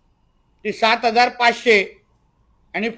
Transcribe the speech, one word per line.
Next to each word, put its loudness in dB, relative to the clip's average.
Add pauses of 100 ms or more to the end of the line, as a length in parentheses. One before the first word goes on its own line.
(640)
ते -6
सात 0
हजार 2
पाचशे 0 (920)
आणि -6